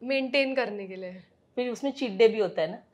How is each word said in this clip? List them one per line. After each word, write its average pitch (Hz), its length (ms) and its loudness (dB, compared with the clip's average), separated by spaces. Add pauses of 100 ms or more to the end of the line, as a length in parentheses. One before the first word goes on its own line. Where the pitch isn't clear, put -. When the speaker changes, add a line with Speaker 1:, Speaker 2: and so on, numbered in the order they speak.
Speaker 1:
मेंटेन 269 520 0
करने 208 320 -4
के 185 100 -12
लिए। 185 260 -12 (340)
Speaker 2:
फिर 247 140 -2
उसमें 262 220 -4
चीट 247 200 -4
डे 220 160 8
भी 220 100 0
होता 180 240 0
है 160 80 0
ना? 226 120 -10 (120)